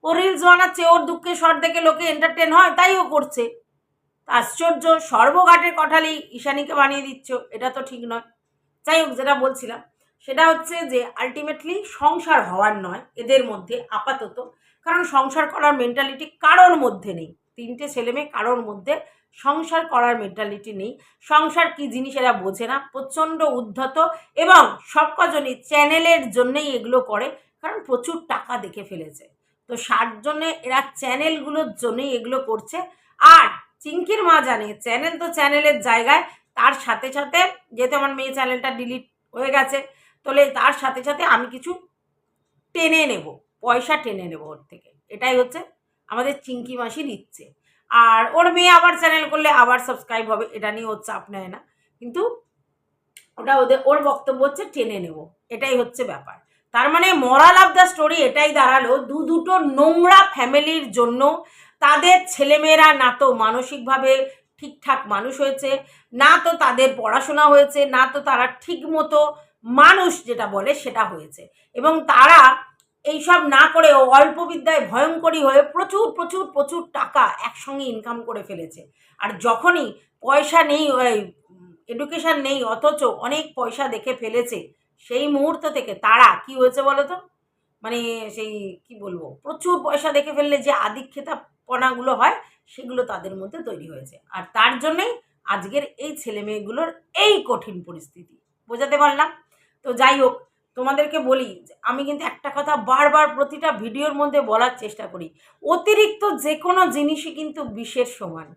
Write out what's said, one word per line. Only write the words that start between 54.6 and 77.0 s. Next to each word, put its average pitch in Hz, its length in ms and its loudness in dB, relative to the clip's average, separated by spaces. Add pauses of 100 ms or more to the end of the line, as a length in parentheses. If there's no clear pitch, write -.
টেনে 220 320 -6
নেব, 160 120 -16 (380)
এটাই 262 260 -4
হচ্ছে 240 200 -8 (100)
ব্যাপার। - 260 -18 (360)
তার 247 200 2
মানে 349 140 4 (180)
moral 294 380 8
of 370 140 6
the 359 140 10
story 320 260 0 (120)
এটাই 294 300 2
দাঁড়ালো, 254 320 4 (180)
দু 285 80 -8 (120)
দুটো 330 240 0 (240)
নোংরা 339 420 6 (160)
ফ্যামিলির 294 500 -2 (120)
জন্য 240 240 -2 (600)
তাদের 302 360 4 (160)
ছেলেমেয়েরা 302 540 4 (140)
না 247 80 4 (100)
তো 277 80 4 (160)
মানসিকভাবে 262 680 -2 (480)
ঠিকঠাক 269 400 -4 (140)
মানুষ 226 280 -6
হয়েছে, 269 280 -6 (440)
না 277 180 4 (120)
তো 339 80 0 (120)
তাদের 262 260 2 (100)
পড়াশোনা 269 520 0
হয়েছে, 285 280 4 (160)
না 254 80 4 (100)
তো 285 60 -4 (100)
তারা 247 160 2 (180)
ঠিক 349 180 -8 (140)
মতো 311 240 0 (460)
মানুষ 320 460 6 (160)
যেটা 240 180 -6 (100)
বলে 196 160 -2 (120)
সেটা 226 280 -4
হয়েছে, 160 320 -18 (320)
এবং 285 180 2 (180)
তারা 285 280 10 (640)
এইসব 320 340 2 (160)
না 277 80 8 (100)
করে 320 160 6 (280)
অল্প 311 200 6 (140)
বিদ্যায় 302 300 0 (100)
ভয়ঙ্করী 320 560 0
হয়ে 269 140 6 (120)
প্রচুর, 381 320 -2 (120)
প্রচুর, 339 260 -6 (120)
প্রচুর 285 260 -4 (160)
টাকা - 260 0 (240)